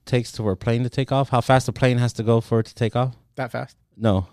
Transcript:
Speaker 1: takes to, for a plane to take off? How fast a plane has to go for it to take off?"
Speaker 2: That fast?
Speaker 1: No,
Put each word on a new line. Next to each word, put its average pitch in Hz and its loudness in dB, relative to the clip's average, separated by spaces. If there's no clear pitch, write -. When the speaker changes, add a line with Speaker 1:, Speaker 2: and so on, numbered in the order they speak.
Speaker 1:
takes 120 -2
to, - -12
for 104 0
a 92 -2
plane 117 -2
to 123 -2
take - -4
off? 135 0
How 123 2
fast 131 2
a 117 -4
plane 127 2
has 120 0
to 113 -6
go 117 4
for 113 0
it 110 -2
to - -20
take 113 -2
off?" 123 -2
Speaker 2:
That 131 -8
fast? 123 -10
Speaker 1:
No, 98 2